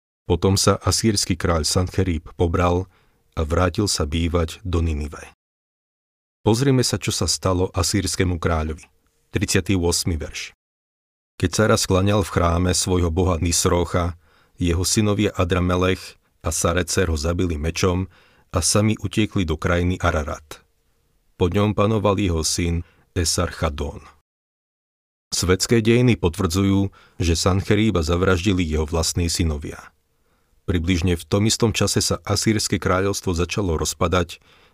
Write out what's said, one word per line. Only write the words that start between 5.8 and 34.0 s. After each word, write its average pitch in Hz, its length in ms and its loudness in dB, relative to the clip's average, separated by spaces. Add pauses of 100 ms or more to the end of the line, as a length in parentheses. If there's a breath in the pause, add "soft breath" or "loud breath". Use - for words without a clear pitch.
Pozrime 127 380 4
sa, - 100 -2
čo 104 160 -4
sa 90 160 -2
stalo 92 480 -2
asýrskému 90 640 -2
kráľovi. 78 480 -4 (480)
Tridsiaty 98 400 0
ôsmy 85 400 0
verš. - 400 -10 (840)
Keď 92 100 2
sa - 160 2
raz 113 220 2
klaňal 98 340 2
v - 160 -6
chráme 87 320 2
svojho 90 400 0
boha 90 300 2
Nisrocha, 87 720 0 (400 soft breath)
jeho 90 320 0
synovia 104 460 0
Adramelech 90 880 0 (220)
a 82 100 -4
Sarecer 87 560 0
ho 80 80 0
zabili 85 400 -2
mečom 87 480 -2 (480 soft breath)
a - 80 0
sami 107 400 2
utiekli 101 460 -2
do 90 100 -2
krajiny 87 400 0
Ararat. - 640 -4 (800)
Po 90 80 2
ňom 104 240 2
panoval 101 480 2
jeho 82 240 0
syn 85 400 -2 (320 soft breath)
Esarchadón. 80 880 -4 (1300)
Svetské 92 480 2
dejiny 117 380 4
potvrdzujú, 95 760 2 (240 soft breath)
že 85 160 2
Sancheríba 98 720 2
zavraždili 92 560 2
jeho 78 240 0
vlastní 82 460 -2
synovia. - 580 -4 (800)
Približne 87 480 0
v - 80 -6
tom 104 240 0
istom 110 240 2
čase - 320 0
sa - 180 -4
asýrske 107 560 -2
kráľovstvo 95 560 -2
začalo 87 460 -2
rozpadať 85 640 -2 (300 soft breath)